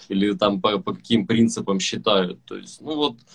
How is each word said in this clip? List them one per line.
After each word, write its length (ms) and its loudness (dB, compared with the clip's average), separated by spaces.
или 240 2
там 300 0
по, 160 2
по 160 -6
каким 320 0
принципам 540 2
считают. 680 0
То 100 -12
есть, 240 -16
ну 160 -8
вот, 180 0